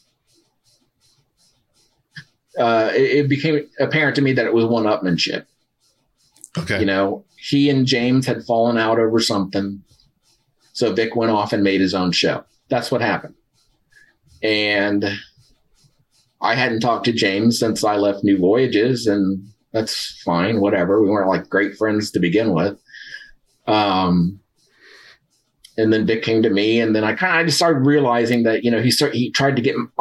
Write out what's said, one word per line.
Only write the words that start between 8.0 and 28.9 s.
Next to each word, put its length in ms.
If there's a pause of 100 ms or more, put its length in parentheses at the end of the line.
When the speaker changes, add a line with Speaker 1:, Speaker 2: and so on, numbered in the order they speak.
Speaker 1:
had 180
fallen 340
out 220
over 200
something. 640 (920)
So 200
Vic 220
went 160
off 220
and 100
made 180
his 120
own 180
show. 320 (260)
That's 220
what 100
happened. 340 (1080)
And 600 (1400)
I 140
hadn't 260
talked 240
to 80
James 460
since 240
I 120
left 280
New 140
Voyages, 720
and 400 (240)
that's 520
fine, 360
whatever. 420
We 80
weren't, 200
like, 200
great 280
friends 340
to 80
begin 340
with. 260 (840)
Um, 760 (1400)
and 140
then 140
Vic 180
came 200
to 60
me, 300
and 160
then 80
I 120
kinda, 200
I 80
just 140
started 280
realizing 580
that, 200
you 80
know, 100
he 100